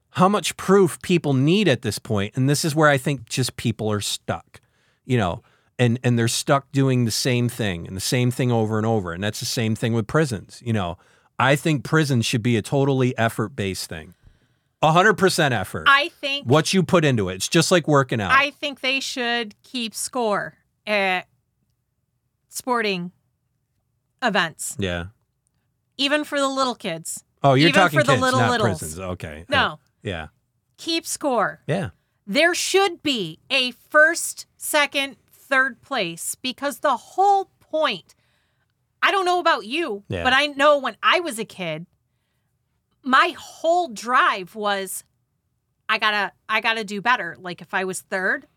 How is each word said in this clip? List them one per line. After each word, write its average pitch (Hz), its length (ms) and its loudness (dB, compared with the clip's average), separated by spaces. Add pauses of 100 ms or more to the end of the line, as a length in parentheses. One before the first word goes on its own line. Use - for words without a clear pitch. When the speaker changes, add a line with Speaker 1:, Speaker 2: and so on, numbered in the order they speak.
(160)
Speaker 1:
how 185 120 4
much 202 300 -2
proof 190 440 2
people 165 320 0
need 165 360 4
at 127 140 0
this 107 160 -4
point. 104 360 -2
And 131 140 2
this 147 160 0
is 147 100 -2
where 156 140 6
I 143 80 4
think 131 320 -4
just - 260 -4
people 107 360 -4
are 104 100 -2
stuck, - 580 -8 (460)
you 127 120 0
know, 90 240 0 (380)
and, 120 240 2
and 120 160 2
they're 117 80 2
stuck 135 460 0
doing 135 320 2
the 110 60 -2
same 123 360 0
thing 92 400 -4
and 95 80 -10
the 95 60 -8
same 123 300 0
thing 123 200 0
over 110 260 0
and 107 100 0
over. 101 260 -2
And 90 100 -8
that's 107 160 -4
the 127 60 -8
same 113 300 -2
thing 113 180 -2
with 113 140 -2
prisons. 135 580 -4
You 117 80 -2
know, 90 240 -4 (420)
I 131 160 4
think 156 300 0
prisons 143 400 2
should 113 180 -2
be 120 140 2
a 104 40 0
totally 135 560 0
effort-based 110 680 -4
thing. 80 280 -14 (680)
A 151 100 4
hundred 185 280 6
percent 170 340 2
effort. 92 340 -4
Speaker 2:
I 285 220 4 (100)
think 277 280 -8
Speaker 1:
What 151 260 4
you 190 80 4
put 165 240 2
into 117 240 0
it. 92 60 -8
It's 92 120 -6
just - 240 2
like 175 160 2
working 139 320 2
out. 98 120 0
Speaker 2:
I 277 180 4
think 285 320 -10
they 269 180 -2
should 233 640 -4
keep 233 320 -8
score 202 640 -4 (300)
at 196 400 0 (1200)
sporting 202 640 -4 (1080)
events. 185 580 -2
Speaker 1:
Yeah. 87 260 -4 (920)
Speaker 2:
Even 285 260 0
for 285 160 -6
the 277 80 0
little 269 280 -2
kids. 165 480 -10 (200)
Speaker 1:
Oh, 139 100 6
you're 143 160 6
Speaker 2:
Even 190 120 4
Speaker 1:
talking 180 180 4
Speaker 2:
for 302 40 4
the 269 100 2
Speaker 1:
kids, 254 80 2
Speaker 2:
little 254 180 2
Speaker 1:
not 226 120 2
Speaker 2:
littles. 226 280 0
Speaker 1:
prisons. 80 200 -10
Okay. 90 500 -10
Speaker 2:
No. 285 160 0
Speaker 1:
Uh, 165 100 -6 (280)
yeah. 82 240 -8 (500)
Speaker 2:
Keep 330 280 -6
score. 226 640 -2
Speaker 1:
Yeah. 165 240 -4 (340)
Speaker 2:
There 311 300 2
should 381 480 0
be 208 360 -4 (100)
a 254 220 0
first, - 720 0 (120)
second, 277 600 -2 (140)
third 262 500 -2
place 180 540 -6
because 254 440 -6
the 269 180 0
whole 392 520 0 (100)
point, 285 560 -4 (840)
I 294 100 4
don't 381 140 0
know 359 140 2
about 302 260 0
you, 233 420 -6
Speaker 1:
Yeah. 175 160 -4
Speaker 2:
but 254 100 2
I 277 140 2
know 285 300 4
when 254 260 -6
I 240 160 4
was 294 200 -6
a 220 60 -6
kid, 165 400 -8 (1160)
my 285 340 2
whole 339 500 0
drive 226 680 0
was, 202 500 -4 (840)
"I 220 80 2
gotta, 208 360 0 (140)
I 220 140 -2
gotta 226 220 0
do 202 180 -8
better." 175 380 0
Like 175 220 -12
if - 120 -20
I 190 100 0
was 190 180 -6
third, 190 440 -4 (120)